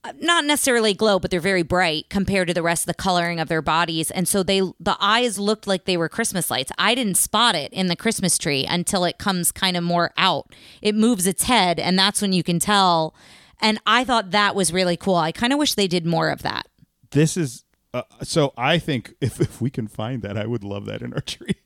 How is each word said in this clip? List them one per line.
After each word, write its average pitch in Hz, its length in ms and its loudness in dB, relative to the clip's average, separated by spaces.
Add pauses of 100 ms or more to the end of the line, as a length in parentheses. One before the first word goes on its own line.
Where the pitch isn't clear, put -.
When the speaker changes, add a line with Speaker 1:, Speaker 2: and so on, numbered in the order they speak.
Speaker 1:
Uh, 226 160 -12
not 339 260 2
necessarily 240 480 2
glow, 202 260 2
but - 120 -4
they're 180 80 0
very 185 240 0
bright 170 460 0
compared 190 380 0
to 175 60 -2
the 175 80 0
rest 170 220 0
of - 40 -6
the 175 60 -4
coloring 175 460 0
of 156 80 -4
their 160 140 0
bodies. 160 500 0
And 180 160 -2
so 196 160 2
they, 190 180 2 (180)
the 180 200 -2
eyes 214 400 0
looked 208 280 -2
like 190 180 -2
they 180 120 0
were 165 120 0
Christmas 202 420 -4
lights. 127 260 -4
I 208 180 2
didn't 214 200 0
spot 220 400 2
it 147 180 -4
in 185 140 -2
the 170 80 0
Christmas - 420 -2
tree 143 300 -2
until 175 380 0
it - 120 -2
comes 180 340 -2
kinda 180 300 -2
more 175 360 0
out. 170 360 0 (280)
It 208 140 2
moves 220 320 4
its - 160 -2
head, 180 360 2
and 180 180 2
that's 196 240 2
when 202 120 0
you 180 100 2
can 170 160 0
tell. 180 560 2 (440)
And 220 280 0
I 233 160 4
thought 220 280 0
that 202 220 2
was 190 180 0
really 180 260 0
cool. 190 180 0
I 165 160 2
kinda 247 260 0
wish 294 160 0
they 202 140 2
did 170 180 0
more 160 240 0
of - 140 -6
that. - 240 -6 (440)
Speaker 2:
This 151 240 4
is, 147 280 -4 (300)
uh, 120 100 -6 (180)
so 139 340 0
I 139 220 0
think - 420 -4
if, - 220 -2
if - 200 -2
we 127 100 -2
can 110 160 -6
find 113 340 -8
that, 101 160 -6
I 107 80 -4
would 113 180 -4
love 101 220 -8
that 104 160 -8
in 120 120 -10
our 139 80 -4
tree. - 340 -6 (100)